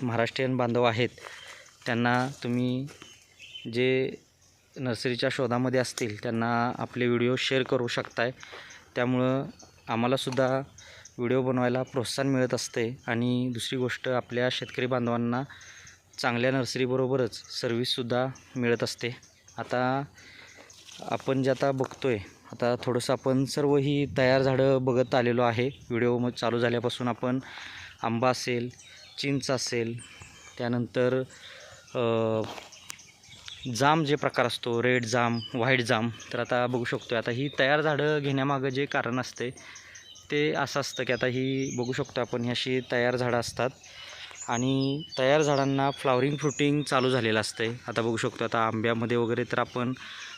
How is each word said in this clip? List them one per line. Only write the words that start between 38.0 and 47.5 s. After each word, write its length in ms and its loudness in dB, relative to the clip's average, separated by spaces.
घेण्यामागं 480 0
जे 160 -2
कारण 340 -2
असते 300 -6
ते 200 2
असं 280 -2
असतं 240 -4
की 100 0
आता 140 0
ही 500 -2
बघू 140 -2
शकतो 300 -4
आपण, 200 -2
ही 80 -2
अशी 320 -2
तयार 240 2
झाडं 240 2
असतात 300 -2
आणि 560 0
तयार 220 4
झाडांना 500 2
फ्लॉवरिंग, 460 2
फ्रुटिंग 460 0
चालू 260 2
झालेलं 320 2
असतंय. 320 -4